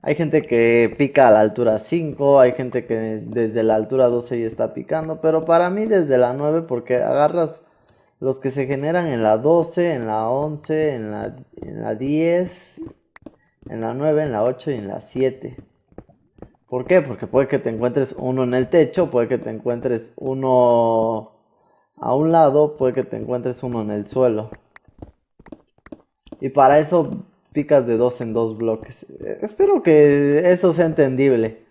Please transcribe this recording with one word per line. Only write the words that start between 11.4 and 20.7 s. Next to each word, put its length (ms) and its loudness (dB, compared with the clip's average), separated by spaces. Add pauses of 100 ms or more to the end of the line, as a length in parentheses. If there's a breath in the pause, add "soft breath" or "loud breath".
en 260 -14
la 120 -6
diez, 880 -4 (880)
en 100 -10
la 140 -6
nueve, 300 0
en 80 -6
la 100 0
ocho 280 -2
y 40 -4
en 140 -10
la 120 -10
siete. 560 -6 (1120)
¿Por 160 -6
qué? 160 4
Porque 260 -10
puede 220 0
que 100 -2
te 120 -4
encuentres 480 -2
uno 260 -2
en 80 -2
el 160 0
techo, 420 2
puede 160 0
que 120 -2
te 100 -8
encuentres 680 -6
uno 1160 0 (640)